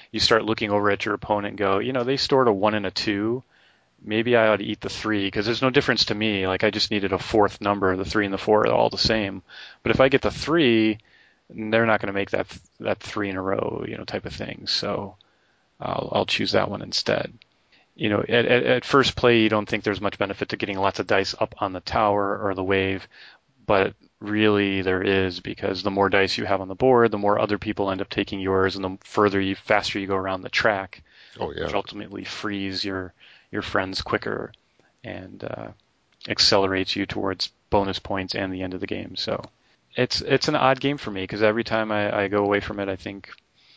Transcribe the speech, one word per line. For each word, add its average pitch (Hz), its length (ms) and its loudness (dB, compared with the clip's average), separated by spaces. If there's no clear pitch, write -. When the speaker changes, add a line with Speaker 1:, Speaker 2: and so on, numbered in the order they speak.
Speaker 1:
you 110 80 -6
start 110 260 4
looking 107 280 -2
over 104 180 2
at 98 140 -2
your 104 100 -2
opponent 104 380 -2
and 101 60 -8
go, 98 200 2
"You 120 140 -2
know, 127 100 0
they 131 140 -2
stored 131 320 2
a 110 40 6
one 104 220 2
and 104 100 -2
a 92 60 -4
two. 110 540 -2
Maybe 113 340 0
I 110 120 6
ought 107 80 4
to 98 80 -6
eat 110 160 -6
the 101 80 -8
three, 104 420 -2
'cause 104 160 -2
there's 113 160 -2
no 131 80 2
difference 127 360 2
to 107 100 -2
me. 104 320 0
Like, 92 160 2
I 107 60 4
just 104 200 -2
needed 98 220 0
a 92 60 2
fourth 101 420 2
number. 98 360 2
The 98 80 -4
three 104 200 0
and 98 100 -2
the 95 40 -4
four 107 280 4
are 117 60 2
all 113 180 4
the - 80 -4
same. 98 440 -2
But 127 80 2
if - 80 4
I 131 80 6
get 135 140 2
the 104 100 -2
three, 113 640 2
they're 110 380 0
not 107 140 4
gonna 101 120 -6
make 98 180 -4
that, 95 180 -2
that 107 180 -2
three 101 320 -6
in 95 60 -6
a 95 60 -4
row, - 440 -4
you - 100 -10
know, - 80 -12
type - 220 -8
of - 80 -12
thing. - 320 -12
So - 480 -4
I'll, - 320 -4
I'll 101 140 0
choose - 260 -2
that 101 180 2
one 101 120 -6
instead." - 500 -2
You - 140 -2
know, 104 200 2
at, 120 180 4
at, 123 180 4
at 127 200 2
first - 300 4
play, 120 280 6
you 110 60 6
don't 104 200 0
think 107 160 -4
there's 101 160 -2
much 101 180 -4
benefit 98 300 -4
to 113 80 -4
getting 98 220 -4
lots 95 200 2
of 95 80 -4
dice 98 320 0
up - 200 -2
on 98 140 -2
the 90 80 -8
tower 101 600 0
or 98 140 -2
the 95 80 -2
wave, 95 420 0
but 101 280 4
really 104 640 2
there 92 200 0
is, 95 380 2
because 98 420 -6
the 101 80 -2
more 98 180 4
dice 95 300 2
you 117 60 -4
have 98 160 0
on 92 80 -8
the 95 60 -12
board, 120 360 4
the 104 80 -4
more 101 200 2
other 104 200 0
people 101 320 -4
end 95 100 -4
up 98 80 -8
taking 101 320 -4
yours, 95 360 0
and 98 80 -6
the 95 200 -6
further 101 360 2
you, 95 140 -2
faster - 440 0
you 98 80 -6
go 95 100 -2
around 95 260 -4
the - 60 -12
track, 98 540 -2
Speaker 2:
Oh, 78 140 -6
yeah. 80 120 -6
Speaker 1:
which 80 100 -6
ultimately 101 500 -8
frees 98 600 -6
your, 95 280 -8
your 107 100 -4
friends 95 400 -4
quicker 110 500 -4
and, 95 400 -14
uh, - 240 -10
accelerates 95 680 2
you 98 100 -2
towards 95 460 -4
bonus 98 300 2
points 95 340 -6
and 95 180 -4
the 92 100 -6
end 92 120 -6
of 90 60 -10
the 101 80 -6
game. 101 260 -8
So - 260 -4
it's, - 260 0
it's - 280 2
an 151 80 2
odd 131 240 4
game 143 180 0
for 113 140 -10
me, 95 140 -6
'cause 104 160 -4
every 110 220 4
time 110 280 -2
I, 104 320 0
I 98 40 0
go 101 160 2
away 101 160 4
from 101 200 -6
it, 98 80 -4
I 95 80 -4
think, 98 340 -14